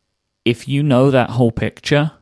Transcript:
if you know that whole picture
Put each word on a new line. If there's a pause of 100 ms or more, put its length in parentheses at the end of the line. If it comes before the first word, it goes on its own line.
(440)
if
you
know
that
whole
picture